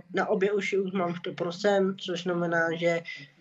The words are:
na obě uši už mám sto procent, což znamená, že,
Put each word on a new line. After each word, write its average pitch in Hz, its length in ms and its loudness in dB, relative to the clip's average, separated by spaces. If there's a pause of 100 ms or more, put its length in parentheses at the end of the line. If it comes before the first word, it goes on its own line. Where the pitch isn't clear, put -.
(140)
na 185 140 0
obě 196 240 2
uši 196 280 0
už 190 120 -2
mám 175 240 0
sto 175 180 -8
procent, 190 680 2
což 175 220 -4
znamená, 170 520 0
že, 170 260 0 (400)